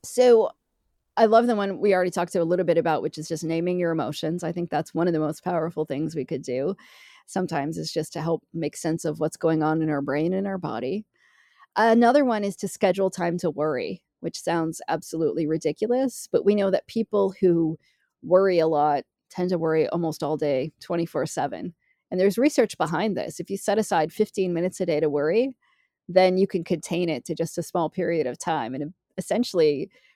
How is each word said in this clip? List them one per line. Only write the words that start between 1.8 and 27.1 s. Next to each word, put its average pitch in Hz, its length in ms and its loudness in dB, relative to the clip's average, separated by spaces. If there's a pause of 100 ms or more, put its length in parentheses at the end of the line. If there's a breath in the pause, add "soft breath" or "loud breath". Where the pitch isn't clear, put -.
already 185 160 2
talked 175 220 -4
to 175 100 2
a - 20 2
little 175 220 0
bit 170 100 4
about, 160 240 2
which - 160 -6
is 156 120 -12
just 165 160 -6
naming 170 340 -2
your 170 140 0
emotions. 160 500 -4
I 170 100 -4
think 170 160 -6
that's - 240 -4
one 165 140 0
of 170 80 0
the 156 60 0
most 156 240 -6
powerful 165 420 -2
things 156 300 -6
we 139 80 -4
could 151 180 -8
do 135 320 -4 (520 loud breath)
sometimes, 165 520 -4
is 160 140 -8
just 156 220 -6
to 156 60 -8
help 165 320 -2
make 156 240 -6
sense 165 280 -4
of 156 160 -4
what's 160 160 -4
going 160 260 0
on 156 180 0
in 156 80 -2
our 143 140 -2
brain 147 320 -2
and 196 120 -2
our 190 120 -4
body. 139 480 -6 (720 soft breath)
Another 233 480 6
one 220 180 0
is 202 140 -4
to 202 120 -6
schedule 190 400 0
time 175 300 -2
to 175 100 -2
worry, 147 540 -4 (180)
which - 220 -10
sounds 165 460 -2
absolutely 160 580 -2
ridiculous, 214 840 -2
but - 140 2
we 208 100 4
know 202 160 2
that - 160 0
people 202 540 0
who 165 380 2 (440)
worry 185 360 4
a 160 80 4
lot 147 380 2 (260)
tend 180 200 -4
to 180 80 0
worry 160 300 2
almost 165 340 -4
all 151 140 -2
day, 143 440 -2
twenty-four 170 460 -2
seven. 143 480 -6 (360)
And 185 100 -2
there's 196 180 4
research 254 380 2
behind 170 400 -2
this. - 240 -8
If 170 100 -10
you 196 60 -4
set 208 220 -2
aside 170 340 0
fifteen 185 400 -2
minutes 175 280 -2
a 180 60 0
day 156 140 0
to 156 80 2
worry, 165 460 0 (540)
then 185 280 6
you 190 100 4
can 175 160 -2
contain 170 460 -2
it 147 160 -4